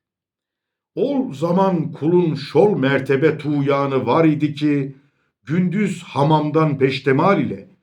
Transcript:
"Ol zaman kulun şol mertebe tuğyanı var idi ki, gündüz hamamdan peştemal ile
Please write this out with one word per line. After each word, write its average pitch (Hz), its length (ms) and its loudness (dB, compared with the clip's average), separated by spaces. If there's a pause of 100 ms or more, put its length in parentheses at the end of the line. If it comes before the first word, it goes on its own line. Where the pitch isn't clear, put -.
(960)
"Ol 262 380 -2
zaman 175 580 0
kulun 165 440 0
şol 185 420 2
mertebe 135 600 0
tuğyanı 139 680 -2
var 156 200 2
idi 151 280 0
ki, 143 420 -2 (480)
gündüz 180 600 -2
hamamdan 151 720 0
peştemal 139 640 0
ile 98 280 -8 (140)